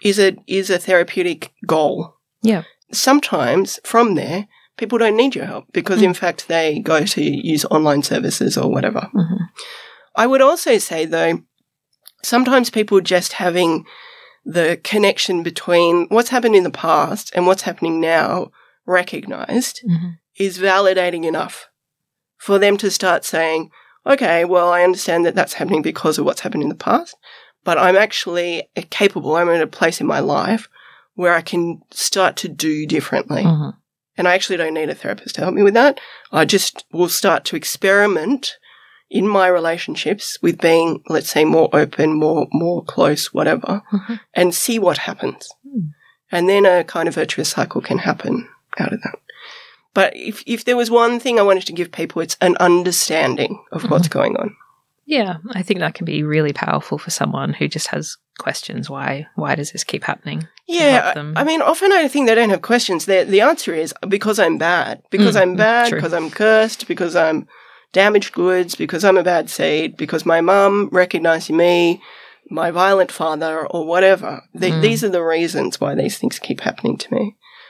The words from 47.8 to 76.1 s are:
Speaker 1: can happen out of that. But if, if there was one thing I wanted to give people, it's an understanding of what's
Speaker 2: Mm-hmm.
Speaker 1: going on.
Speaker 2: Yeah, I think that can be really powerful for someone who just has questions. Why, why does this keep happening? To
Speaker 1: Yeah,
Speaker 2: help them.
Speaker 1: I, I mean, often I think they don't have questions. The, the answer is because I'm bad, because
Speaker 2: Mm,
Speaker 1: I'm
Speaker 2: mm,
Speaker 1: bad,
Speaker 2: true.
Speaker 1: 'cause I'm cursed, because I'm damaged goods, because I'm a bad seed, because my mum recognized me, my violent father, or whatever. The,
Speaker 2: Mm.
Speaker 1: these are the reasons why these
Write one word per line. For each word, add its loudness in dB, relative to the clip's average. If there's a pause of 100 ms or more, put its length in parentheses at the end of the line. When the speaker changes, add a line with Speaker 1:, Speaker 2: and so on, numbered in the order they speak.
Speaker 1:
can -4
happen -4 (300)
out -2
of -8
that. -8 (800)
But 2
if, -12
if -6
there 2
was 0
one 4
thing 0
I 4
wanted 4
to -10
give -6
people, -6
it's -8
an 4
understanding 0
of -6
what's 2
Speaker 2:
Mm-hmm. -2
Speaker 1:
going 0
on. -6 (500)
Speaker 2:
Yeah, -2 (160)
I -4
think -2
that -2
can -8
be -2
really 0
powerful -4
for -14
someone -4
who -4
just -8
has -8 (220)
questions. -8
Why, -8
why -4
does -8
this -10
keep -8
happening? -8
To -10 (200)
Speaker 1:
Yeah, 2
Speaker 2:
help -2
them. -8
Speaker 1:
I, 0
I 0
mean, 0
often 2
I 4
think 0
they 6
don't 2
have 0
questions. -2
The, 4
the 4
answer 0
is -4 (160)
because 0
I'm 2
bad, -2
because 4
Speaker 2:
Mm, 4
Speaker 1:
I'm 2
Speaker 2:
mm, -4
Speaker 1:
bad, 2
Speaker 2:
true. -2
Speaker 1:
'cause -4
I'm -4
cursed, 2
because -4
I'm 0 (440)
damaged 2
goods, 0
because -4
I'm 6
a 4
bad 0
seed, -2
because -4
my 4
mum 4
recognized 0
me, 2 (480)
my -4
violent 2
father, -4
or -6
whatever. 2 (100)
The, -2
Speaker 2:
Mm. 0
Speaker 1:
these 2
are 0
the 0
reasons -2
why -2
these -2